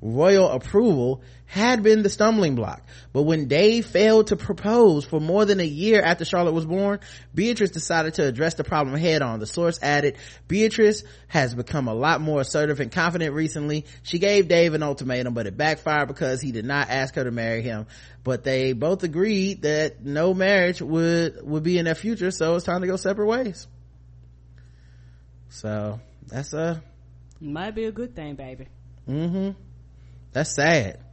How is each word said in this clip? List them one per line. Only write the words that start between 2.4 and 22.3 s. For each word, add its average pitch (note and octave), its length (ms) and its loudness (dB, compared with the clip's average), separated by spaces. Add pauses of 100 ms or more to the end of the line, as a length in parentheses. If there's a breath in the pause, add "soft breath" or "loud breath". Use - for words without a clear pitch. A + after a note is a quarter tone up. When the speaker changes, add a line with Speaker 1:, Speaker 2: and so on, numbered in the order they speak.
Speaker 1:
block. A2 260 -6 (320 loud breath)
But C3+ 100 2
when D#3 240 0
Dave G#3 380 4
failed G#3+ 420 4
to G#3 80 0
propose G3+ 720 4
for D#3 160 -2
more F#3 240 2
than G3+ 160 2
a E3+ 40 0
year F#3 360 2
after E3+ 240 0
Charlotte F3 280 0
was E3 120 -2
born, G3 340 -2 (340 loud breath)
Beatrice G#3 380 0
decided D#3+ 440 -2
to D#3 120 2
address D3 280 -2
the D3+ 100 -6
problem C#3+ 320 -2
head D#3+ 240 2
on. A#2 180 -4
The G#2+ 80 -6
source E3+ 340 -2
added, C#3+ 360 0 (320 loud breath)
"Beatrice G#3+ 540 2 (260 loud breath)
has C3 260 0
become B2+ 320 -4
a A2 60 -4
lot C#3+ 260 0
more D3+ 220 -2
assertive D3 400 -2
and A#2+ 100 -6
confident E3 420 -2
recently. D3+ 520 -4 (180 loud breath)
She - 160 -6
gave G3 300 4
Dave E3+ 240 6
an D#3 100 -2
ultimatum, B2+ 500 -4
but A#2 140 -4
it F#2+ 80 -10
backfired D3+ 540 0
because C3 320 -4
he C#3 100 -6
did A2+ 140 -6
not C#3+ 240 -2
ask C3+ 260 -2
her C#3 80 -4
to B2 80 -4
marry A2+ 300 -4
him. A2 260 -8 (380 loud breath)
But B2+ 180 -4
they C3 300 0
both D#3+ 300 -2
agreed F#3+ 580 0
that D3+ 420 -2
no D3+ 300 0
marriage F#3 480 2
would, E3 640 0
would D#3 200 -4
be F3 140 2
in E3+ 80 0
their E3 100 0
future, G3+ 340 -4
so E3 260 0